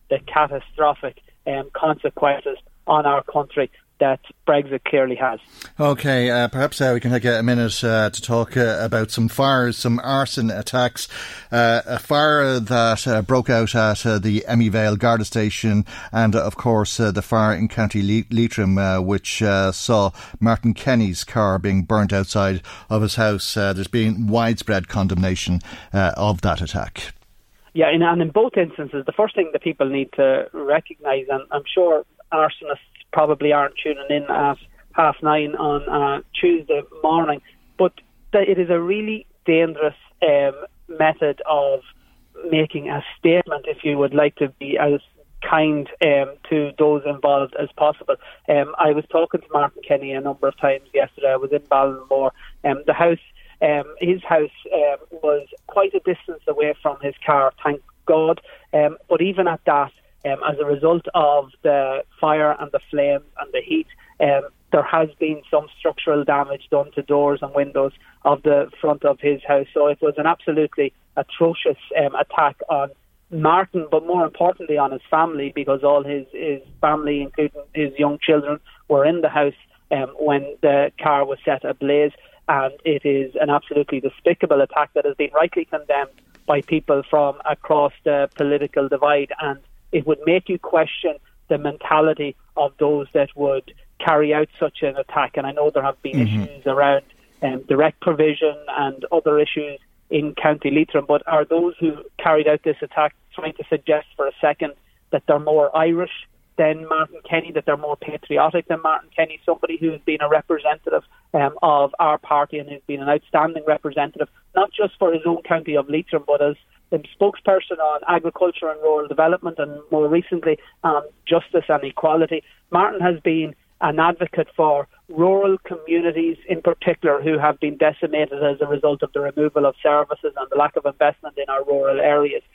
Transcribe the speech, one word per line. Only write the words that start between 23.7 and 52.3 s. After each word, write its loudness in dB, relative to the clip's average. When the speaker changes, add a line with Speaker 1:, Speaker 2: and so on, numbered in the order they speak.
Speaker 2:
there's -6
been 0
widespread 0
condemnation, 0
uh, 2
of 0
that 0
attack. -8
Speaker 1:
Yeah, 4
and, 2
and 2
in -4
both 2
instances, -4
the -4
first 0
thing -2
that -4
people -2
need -4
to 2
recognise, -4
and -4
I'm -6
sure 2
arsonists -2
probably 2
aren't 0
tuning -6
in -2
at -2
half 2
nine 0
on, -4
uh, -2
Tuesday 0
morning. 0
But 2
that 4
it 2
is 0
a 2
really -4
dangerous, 2
um, 2
method 0
of 0
making -2
a -8
statement, 2
if -6
you 0
would 0
like 2
to -2
be -4
as 2
kind, 0
um, 2
to -2
those 2
involved 0
as -6
possible. 0
Um, 0
I 4
was -2
talking 0
to -20
Martin -2
Kenny -2
a -6
number -4
of -4
times -2
yesterday. 0
I 2
was -6
in 0
Ballinamore. 0